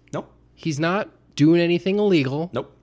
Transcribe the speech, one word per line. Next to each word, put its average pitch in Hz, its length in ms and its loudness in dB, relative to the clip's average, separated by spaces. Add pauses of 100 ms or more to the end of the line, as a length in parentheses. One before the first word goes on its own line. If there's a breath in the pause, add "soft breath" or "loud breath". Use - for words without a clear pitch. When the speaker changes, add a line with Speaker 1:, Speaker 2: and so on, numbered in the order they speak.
(140)
Speaker 1:
Nope. - 180 -10 (220)
Speaker 2:
He's 151 260 -8
not 180 300 -4 (260)
doing 160 240 4
anything 175 380 0
illegal. 160 560 0
Speaker 1:
Nope. - 280 -8